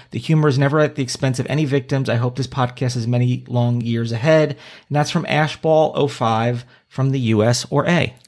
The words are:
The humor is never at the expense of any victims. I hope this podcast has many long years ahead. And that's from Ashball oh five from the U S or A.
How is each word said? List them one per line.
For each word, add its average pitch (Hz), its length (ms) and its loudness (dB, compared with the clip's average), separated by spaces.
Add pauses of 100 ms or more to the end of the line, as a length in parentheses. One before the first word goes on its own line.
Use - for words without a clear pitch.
(120)
The 127 60 -6
humor 151 300 2
is 131 100 2
never 143 220 2
at 151 160 2
the 143 60 -2
expense 127 360 -2
of 131 100 -4
any 151 180 -2
victims. 131 420 -2
I 117 80 0
hope 123 200 -2
this 127 100 -4
podcast 123 480 -4
has 117 120 -4
many 123 400 0
long 120 360 0
years 117 280 -2
ahead. 147 420 2 (360)
And 139 80 -2
that's 147 140 0
from 170 160 -2
Ashball 156 680 2
oh 143 140 2
five 120 560 -2 (240)
from 135 220 -2
the 135 100 -2
U 110 240 4
S 120 260 0
or 143 160 0
A. 170 280 0 (140)